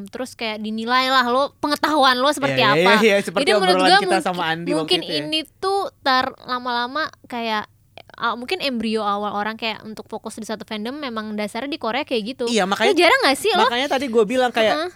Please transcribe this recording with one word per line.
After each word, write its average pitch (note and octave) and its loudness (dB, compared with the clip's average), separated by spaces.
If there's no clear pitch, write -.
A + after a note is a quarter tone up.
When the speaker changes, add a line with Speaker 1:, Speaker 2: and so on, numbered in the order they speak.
Speaker 1:
Terus B3 -10
kayak G#3+ -8
dinilai A3+ 0
lah C4 2
lo, B3+ 0
pengetahuan D4 2
lo B3+ 2
seperti C#4 0
Speaker 2:
Iya, A3+ 4
iya, D#3+ 4
Speaker 1:
apa. G3+ 6
Speaker 2:
iya, A3 6
iya, G3 4
seperti G3 -2
Speaker 1:
Jadi C#4+ 2
menurut F#4 4
Speaker 2:
obrolan F#4 4
Speaker 1:
gue F3+ 8
Speaker 2:
kita G4 2
Speaker 1:
mungkin, F#3+ 2
Speaker 2:
sama F3+ -2
Andi E3 -4
waktu - 0
Speaker 1:
mungkin D#4+ 0
Speaker 2:
itu - -10
ya. D4 -2
Speaker 1:
ini D#4 -4
tuh G4 -2
tar C4 2
lama-lama B3 -4
kayak, A3+ -6
ah, G#3+ -4
mungkin B3+ -6
embrio A3+ -2
awal G#3 -4
orang G#3 -6
kayak A3 -6
untuk G#3+ -16
fokus A3 -12
di A3 -12
satu A3 -10
fandom A3 -8
memang A3+ -8
dasarnya A3+ -6
di D#4 -6
Korea A#3+ -4
kayak A#3 -4
gitu. B3 -6
Speaker 2:
Iya, A3+ 2
makanya, G3+ 2
Speaker 1:
Lo E4+ 2
jarang F4+ 6
gak C#4+ 2
sih G#4+ 0
lo? F4+ 4
Speaker 2:
makanya C4 0
tadi C4+ 0
gue A3+ 4
bilang B3 2
kayak A3 2
Speaker 1:
Heeh. E4 -4